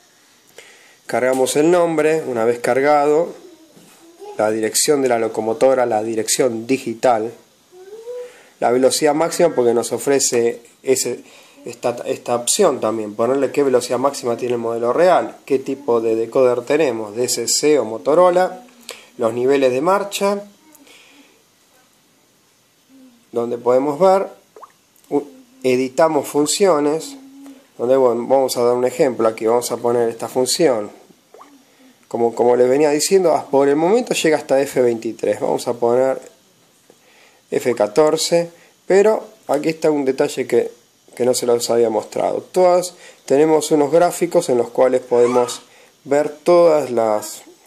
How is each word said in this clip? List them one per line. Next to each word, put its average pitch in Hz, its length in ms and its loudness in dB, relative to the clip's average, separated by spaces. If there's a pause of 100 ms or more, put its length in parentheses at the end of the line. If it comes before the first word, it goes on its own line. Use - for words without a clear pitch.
(1080)
Cargamos 127 500 -2
el 151 140 2
nombre, 160 560 2
una 117 180 -2
vez 120 140 0
cargado, 147 760 2 (1040)
la 107 140 0
dirección 110 500 -2
de 131 80 0
la 117 100 2
locomotora, 113 680 0
la 110 160 -2
dirección 113 640 -2
digital, 117 680 -2 (1300)
la 123 100 0
velocidad 131 440 2
máxima 160 400 0
porque 120 180 2
nos 117 200 -2
ofrece 120 680 0 (220)
ese, 127 380 -2 (440)
esta, 120 400 -6
esta 123 300 -6
opción 127 440 0
también, 110 360 -4
ponerle 131 380 0
qué 147 100 0
velocidad 127 360 0
máxima 131 380 -4
tiene 123 200 -4
el 117 40 -6
modelo 117 320 -4
real, 147 540 2
qué 135 120 0
tipo 135 440 -2
de 113 120 0
decoder 120 480 0
tenemos, 117 540 -2
D 123 80 -2
S 120 240 -4
C 147 300 2
o 113 80 -2
Motorola, 175 760 0 (520)
los 113 160 -2
niveles 127 400 0
de 127 80 -2
marcha, 202 600 -2 (3000)
donde 117 240 -6
podemos 131 440 0
ver, 190 260 4 (840)
u-, 143 140 -2 (400)
editamos 131 640 0
funciones, 151 880 0 (600)
donde, 123 200 2
bueno, 120 300 2
vamos 131 300 2
a 123 60 0
dar 120 120 2
un 123 100 0
ejemplo 123 440 0
aquí, 110 180 -4
vamos 120 240 0
a 123 60 -4
poner 120 320 0
esta 113 200 -8
función, 127 600 -2 (1160)
como, 117 260 -2
como 123 220 4
les 123 120 4
venía 143 220 4
diciendo, 160 460 2
ah, - 120 -6
por 139 200 2
el 143 80 2
momento 190 380 0
llega 156 220 2
hasta 139 240 0
F 139 200 -2
veintitrés, 113 580 -2
vamos 139 300 -4
a 117 60 -4
poner 127 460 0 (1300)
F 127 240 -2
catorce, 156 760 0 (360)
pero 202 380 2 (220)
aquí 147 240 -2
está 160 200 0
un 147 140 -2
detalle 135 420 -2
que, 120 240 0 (440)
que 120 100 -4
no 123 100 2
se 123 120 -4
los 120 240 0
había 117 200 2
mostrado. 107 520 -4
Todas 180 520 0 (320)
tenemos 151 440 2
unos 147 200 2
gráficos 170 580 0
en 123 100 0
los 120 100 -2
cuales 127 320 0
podemos 123 600 0 (420)
ver 147 240 0
todas 160 600 2
las, 110 520 -2 (240)